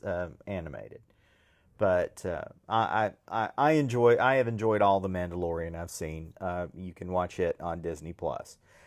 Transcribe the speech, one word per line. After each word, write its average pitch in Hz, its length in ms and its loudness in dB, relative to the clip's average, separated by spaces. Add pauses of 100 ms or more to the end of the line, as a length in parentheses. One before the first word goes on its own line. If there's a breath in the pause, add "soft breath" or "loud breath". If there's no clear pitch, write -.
um, 87 280 -4 (120)
animated. 78 560 -10 (760)
But, 92 480 2
uh, 87 200 -6 (240)
I, 107 420 2 (160)
I, 110 160 -2
I, - 140 -4
I 143 160 4
enjoy, 120 440 6
I 131 180 4
have 127 120 4
enjoyed 110 340 2
all 98 200 6
The 95 80 -2
Mandalorian 85 680 -4
I've 85 160 -8
seen. 80 480 -8
Uh, 90 340 -4
you 90 200 -12
can 90 180 -10
watch 90 260 -2
it 87 220 0
on 85 220 -6
Disney 80 320 -8
Plus. - 440 -8 (300 soft breath)